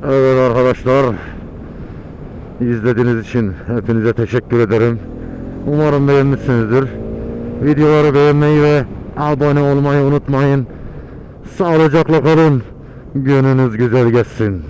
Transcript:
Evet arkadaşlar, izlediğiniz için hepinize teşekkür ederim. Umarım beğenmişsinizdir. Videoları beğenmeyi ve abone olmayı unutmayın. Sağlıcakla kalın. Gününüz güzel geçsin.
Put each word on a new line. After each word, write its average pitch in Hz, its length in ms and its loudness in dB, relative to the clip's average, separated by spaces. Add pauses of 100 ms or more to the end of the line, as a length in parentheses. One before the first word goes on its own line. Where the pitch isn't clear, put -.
Evet 131 440 2
arkadaşlar, 127 560 2 (1500)
izlediğiniz 120 680 0
için 107 260 -2 (120)
hepinize 113 460 -2
teşekkür 117 480 -2
ederim. 113 400 0 (680)
Umarım 143 420 2
beğenmişsinizdir. 135 800 2 (760)
Videoları 151 520 4
beğenmeyi 147 480 4
ve 147 220 4 (320)
abone 147 440 0
olmayı 143 440 2
unutmayın. 139 600 0 (920)
Sağlıcakla 160 640 4
kalın. 156 400 4 (520)
Gününüz 135 640 2
güzel 120 320 2
geçsin. 107 600 0